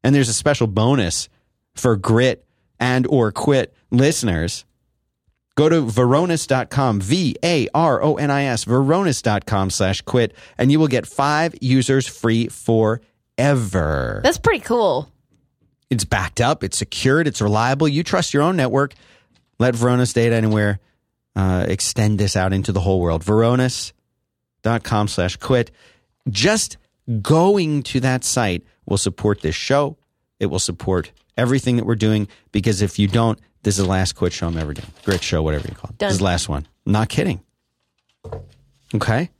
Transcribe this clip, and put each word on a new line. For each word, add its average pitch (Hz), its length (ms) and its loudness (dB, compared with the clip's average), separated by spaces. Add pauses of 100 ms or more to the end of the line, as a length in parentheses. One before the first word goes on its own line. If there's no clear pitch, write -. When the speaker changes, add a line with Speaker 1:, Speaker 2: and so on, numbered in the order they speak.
Speaker 1:
And 131 120 4
there's 135 140 4
a 113 60 -4
special 131 320 0
bonus 110 640 0 (440)
for 117 220 0
Grit 113 480 2 (360)
and 127 260 0
or 120 240 2
Quit - 420 0 (200)
listeners. 120 720 0 (920)
Go 151 140 4
to 160 140 4
varonis 127 680 2
dot 127 200 0
com, 123 320 0
V 139 440 0
A 165 280 0
R 151 300 2
O 151 140 2
N 143 160 -2
I 139 100 0
S, 123 220 -2
varonis 139 580 2
dot 104 240 0
com 95 240 0
slash 95 320 0
quit, 117 320 0 (240)
and 131 140 4
you 156 80 4
will 156 80 2
get 120 180 -2
five 151 540 -2
users 131 480 2
free 113 400 -2
forever. 107 1800 -2
Speaker 2:
That's 330 140 2
pretty 392 220 0
cool. 190 500 -2 (800)
Speaker 1:
It's 117 140 -2
backed - 360 -4
up, 131 240 0
it's 98 120 -6
secured, 143 520 0
it's - 120 -6
reliable. 117 460 0
You 147 160 0
trust 180 320 -2
your 143 80 2
own 180 140 0
network. 135 380 0 (680)
Let 117 140 4
Varonis 123 380 2
Data 117 220 2
Anywhere, 107 460 0 (560)
uh, 92 320 2
extend 107 500 -2
this 101 160 0
out 95 180 0
into 95 200 -2
the 95 80 0
whole 95 200 0
world. 82 240 -2
Varonis 117 680 0 (680)
dot 113 200 -2
com 104 240 0
slash 90 300 -2
quit. 123 340 -2 (580)
Just 160 480 0 (460)
going 160 600 2
to - 160 -2
that 127 240 0
site 95 400 -2 (220)
will 98 120 0
support - 440 -2
this 78 120 -2
show. 139 420 -2 (440)
It 104 60 0
will 87 120 -4
support 90 540 -4 (240)
everything 123 400 0
that 110 100 -2
we're 113 80 0
doing, 107 340 0 (240)
because 101 300 0
if 98 160 -4
you 101 100 2
don't, 113 300 2 (240)
this 95 160 0
is 98 60 2
the 92 60 0
last 95 240 0
Quit 87 180 -2
show - 140 -6
I'm 85 120 -4
ever 76 160 -6
doing. - 140 -14 (160)
Grit 95 180 -2
show, 78 200 -2
whatever 76 260 -2
you - 60 -12
call - 160 -16
it. - 80 -18
Speaker 2:
Done. 208 100 -2
Speaker 1:
This 98 60 0
is 92 40 -2
the 98 60 0
last 87 240 -2
one. 73 180 -6 (180)
Not 107 240 0
kidding. 156 320 -2 (1500)
Okay? 113 460 -2